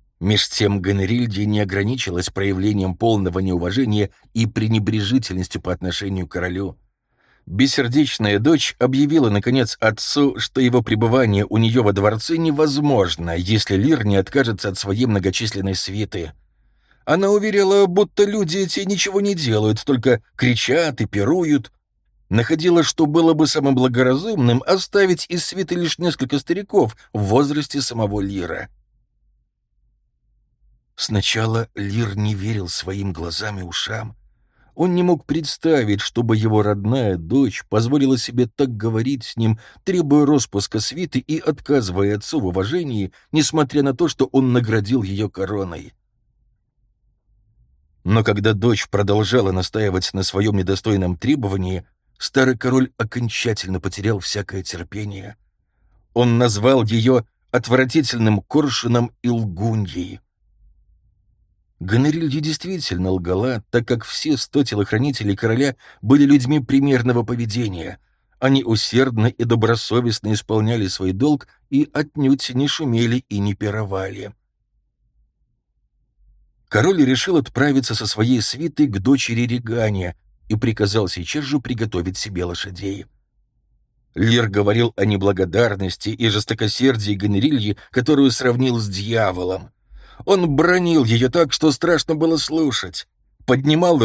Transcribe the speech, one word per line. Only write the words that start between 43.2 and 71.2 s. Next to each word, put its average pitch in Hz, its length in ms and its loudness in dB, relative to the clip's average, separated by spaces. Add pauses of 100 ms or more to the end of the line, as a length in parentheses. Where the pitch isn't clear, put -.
несмотря 151 500 0
на 139 120 0
то, 165 140 0
что 135 200 0
он 131 260 2
наградил 110 500 0
ее 98 260 -4
короной. 95 640 -8 (2000)
Но 104 200 2
когда 107 300 2
дочь 107 340 0
продолжала 101 640 2
настаивать 92 600 -2
на 95 100 -2
своем 104 340 0
недостойном 95 600 0
требовании, 95 680 -2 (320)
старый 131 400 0
король 127 400 0
окончательно 110 840 -4
потерял 101 380 -2
всякое 95 440 -6
терпение. 98 720 -12 (760)
Он 117 240 4
назвал 120 480 4
ее 117 400 2 (260)
отвратительным 123 880 2
коршуном 120 720 0 (120)
и 120 60 0
лгуньей. 98 880 -4 (1600)
Гонорилья 143 600 0
действительно 147 680 -4
лгала, 95 580 -2
так 117 180 0
как 117 160 -2
все - 320 -4
сто 143 280 -2
телохранителей 107 720 -2
короля 123 420 0 (240)
были 143 240 6
людьми 143 340 4
примерного 127 640 2
поведения. 107 760 -6 (400)
Они 135 240 4
усердно 113 640 2
и - 180 -2
добросовестно 113 880 0
исполняли 107 540 0
свой 95 260 -4
долг 139 340 0 (220)